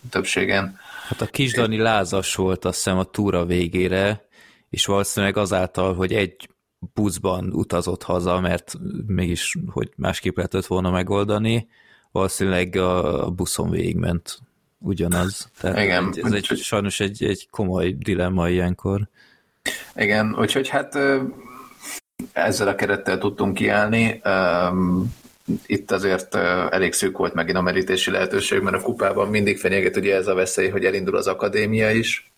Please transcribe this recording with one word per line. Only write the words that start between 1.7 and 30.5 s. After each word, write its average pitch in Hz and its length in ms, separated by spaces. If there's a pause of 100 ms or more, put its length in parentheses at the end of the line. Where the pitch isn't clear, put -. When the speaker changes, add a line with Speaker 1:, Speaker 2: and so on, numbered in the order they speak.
Speaker 2:
lázas 101 580
volt, 92 300
azt 90 100
hiszem, 95 220
a 92 60
túra 92 420
végére, 90 800 (440)
és - 160
valószínűleg 98 520
azáltal, 92 560
hogy 92 200
egy 98 360 (440)
buszban 92 600
utazott 87 500
haza, 90 360
mert 90 340 (320)
mégis, 87 520 (100)
hogy - 280
másképp - 400
lehetett 92 300
volna 92 240
megoldani, 104 760 (440)
valószínűleg 92 640
a, 90 500
a - 40
buszon 87 400
végigment 85 720 (400)
ugyanaz. 90 720 (100)
Tehát 95 240
Speaker 1:
Igen. 92 240
Speaker 2:
egy, 90 180
ez 113 60
egy, 101 140
sajnos 101 540
egy, 101 240
egy 104 260
komoly 92 420
dilemma 90 580
ilyenkor. 90 580 (880)
Speaker 1:
Igen, 107 440
úgyhogy 131 280
hát, 143 280
ö, 139 260 (1080)
ezzel 90 360
a 98 80
kerettel 95 420
tudtunk 101 360
kiállni. 110 680
Öm, 92 880 (520)
itt - 260
azért, 95 440
ö, 90 340
elég 90 240
szűk 95 240
volt - 160
megint 85 240
a 92 40
merítési 92 500
lehetőség, 95 500
mert 95 140
a 95 60
kupában 101 460
mindig 104 300
fenyeget 95 400
ugye 98 180
ez 95 120
a 98 60
veszély, 92 360